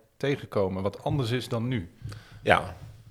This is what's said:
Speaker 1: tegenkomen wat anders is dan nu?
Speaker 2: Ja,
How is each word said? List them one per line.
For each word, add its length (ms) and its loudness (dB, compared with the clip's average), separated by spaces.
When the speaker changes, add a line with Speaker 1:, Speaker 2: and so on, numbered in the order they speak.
Speaker 1:
tegenkomen 680 2
wat 220 0
anders 260 2
is 180 0
dan 200 0
nu? 220 0
Speaker 2:
Ja, 320 2